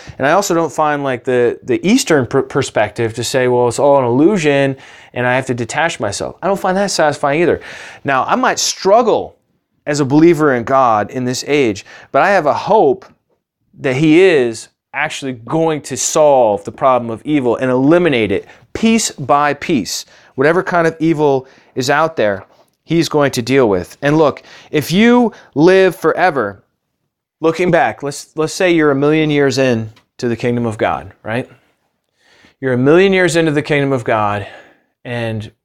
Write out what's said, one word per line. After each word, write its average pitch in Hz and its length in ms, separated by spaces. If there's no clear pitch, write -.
And 131 100
I 156 60
also 190 220
don't 165 180
find, 147 320
like, 127 200
the, 123 380
the 160 240
Eastern 170 400
per-, 135 160
perspective 113 720
to 120 100
say, 127 240
"Well, 123 200
it's 113 100
all 139 200
an 127 60
illusion 139 720
and 123 140
I 123 100
have 131 100
to 131 80
detach 147 460
myself." 98 400
I 165 60
don't 190 120
find 190 200
that 196 120
satisfying 147 520
either. 123 180
Now, 135 220
I 170 120
might 240 220
struggle 190 760
as 147 160
a 143 60
believer 151 480
in 117 100
God 120 460
in 127 160
this 127 200
age, 131 380
but 139 120
I 185 80
have 175 160
a 123 80
hope 151 500
that 131 220
he 156 260
is 127 460
actually 139 380
going 147 500
to 127 140
solve 131 680
the 110 80
problem 123 380
of 110 160
evil 135 300
and 131 140
eliminate 135 640
it - 140
piece 226 380
by 143 420
piece. - 540
Whatever 165 260
kind 170 240
of 165 140
evil 147 460
is 131 160
out 160 260
there, 101 300
he's 160 240
going 143 240
to 123 100
deal 127 260
with. 90 340
And 147 140
look, 151 260
if 151 220
you 233 400
live 180 420
forever, 143 640
looking 165 300
back, 139 320
let's, - 340
let's 156 180
say 180 180
you're 156 200
a - 20
million 151 360
years 139 280
in 113 320
to 123 100
the 117 80
kingdom 120 280
of 110 140
God, 87 340
right? 113 260
You're 131 140
a 123 40
million 175 340
years 180 240
into 165 140
the 143 120
kingdom 143 300
of 120 120
God, 104 420
and 113 460